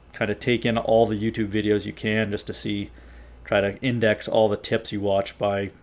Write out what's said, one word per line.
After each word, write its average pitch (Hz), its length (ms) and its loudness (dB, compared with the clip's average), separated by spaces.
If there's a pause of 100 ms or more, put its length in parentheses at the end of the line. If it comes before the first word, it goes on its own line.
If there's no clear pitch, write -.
(140)
kinda 104 200 -2
take 120 320 0
in 117 120 0
all 113 280 4
the 107 140 -2
YouTube 110 300 -2
videos 104 360 0
you 104 80 -8
can 107 380 -2
just 104 160 -6
to 104 60 -8
see, 101 360 -6 (540)
try 104 160 2
to 98 220 0
index 113 460 0
all 110 200 4
the 101 100 0
tips - 340 -4
you 104 100 -4
watch 98 360 0
by 101 340 -2 (120)